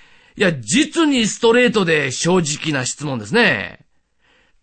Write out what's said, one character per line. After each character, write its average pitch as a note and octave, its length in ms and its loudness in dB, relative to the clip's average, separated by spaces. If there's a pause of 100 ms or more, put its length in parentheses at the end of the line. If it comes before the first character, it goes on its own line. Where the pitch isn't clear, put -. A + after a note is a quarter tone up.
(360)
い - 40 -14
や、 F#3+ 120 2
実 C#4 560 0
に A#3+ 180 2
ス - 120 -6
ト A3+ 140 4
レ B3 140 6
ー A#3+ 40 4
ト G#3+ 140 0
で D3+ 260 0
正 E3+ 280 0
直 D3+ 340 -4
な C3 120 -2
質 - 200 -8
問 C3+ 160 -6
で G#2 60 -10
す A2 60 -6
ね。 D#3+ 540 0 (760)